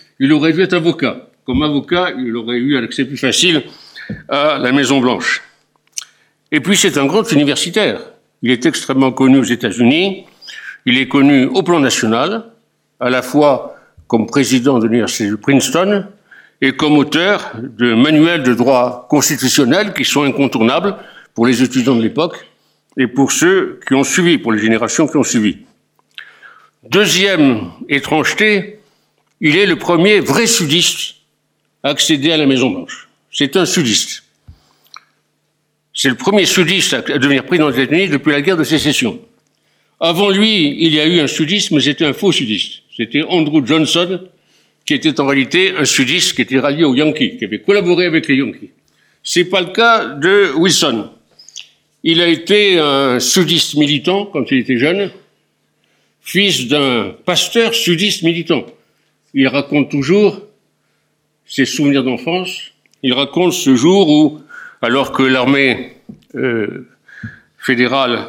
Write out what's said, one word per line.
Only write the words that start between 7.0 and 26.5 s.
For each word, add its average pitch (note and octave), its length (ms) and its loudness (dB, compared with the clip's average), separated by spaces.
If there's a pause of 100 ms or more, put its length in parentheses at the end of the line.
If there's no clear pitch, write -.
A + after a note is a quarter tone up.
grand F#3+ 240 0
universitaire. D3 680 0 (440)
Il A#2 80 0
est B2 160 0
extrêmement C3+ 440 0
connu C3 280 4
aux B2+ 40 2
États-Unis. B2 800 0 (600)
Il B2 140 2
est C3 80 -2
connu C#3 380 4
au B2+ 180 0
plan E3 160 2
national, C3+ 640 0 (540)
à B2 100 -2
la B2+ 140 0
fois D3 520 0 (300)
comme A2 220 0
président C3 500 0
de A2+ 80 0
l'université A2 440 -2
de G#2 60 -4
Princeton F#3 680 0 (560)
et C3+ 120 0
comme D3+ 240 2
auteur E3 560 0 (240)
de A#2+ 160 2
manuels D#3 500 4
de B2 100 2
droit B2 560 0
constitutionnel C#3+ 840 0
qui A#2+ 120 -6
sont C#3+ 180 0
incontournables C3 720 0 (380)
pour A#2 140 0
les B2+ 160 2
étudiants B2+ 320 0
de A2+ 80 0
l'époque C#3 420 -4 (520)
et B2+ 100 0
pour C3+ 240 0
ceux F3+ 560 0
qui C3 80 0
ont C3+ 80 2
suivi, D3 340 2
pour A2+ 140 -2
les G#2+ 100 0
générations A2+ 460 0
qui - 100 -2
ont C3+ 60 2
suivi. G#2+ 340 0 (1300)